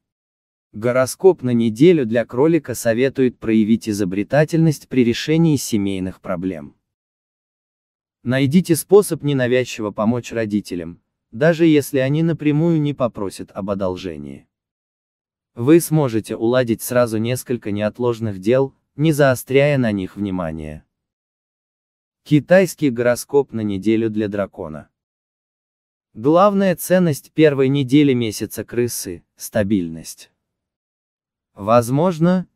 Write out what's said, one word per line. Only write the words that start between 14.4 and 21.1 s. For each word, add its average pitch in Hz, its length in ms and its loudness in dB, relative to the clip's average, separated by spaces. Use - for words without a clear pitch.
Вы 147 260 4
сможете 120 540 -2
уладить 117 460 0
сразу 120 380 0
несколько 120 500 -6
неотложных 104 720 -4
дел, 131 340 0
не 156 160 0
заостряя 139 640 2
на 120 140 0
них 95 240 -4
внимание. 80 680 -8